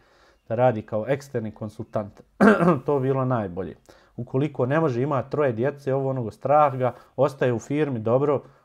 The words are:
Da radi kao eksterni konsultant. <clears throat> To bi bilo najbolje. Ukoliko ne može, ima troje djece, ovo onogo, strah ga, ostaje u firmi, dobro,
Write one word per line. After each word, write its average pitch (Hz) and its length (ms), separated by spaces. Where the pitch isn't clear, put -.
Da 113 60
radi 117 260
kao 107 260
eksterni 123 440
konsultant. 104 720
<clears throat> 180 460
To 143 140
bi 131 80
bilo 135 180
najbolje. 95 500
Ukoliko 131 500
ne 147 140
može, 127 220
ima 135 220
troje 143 280
djece, 131 420
ovo 135 160
onogo, 123 220
strah 143 460
ga, 127 160
ostaje 135 380
u 110 60
firmi, 143 400
dobro, 127 420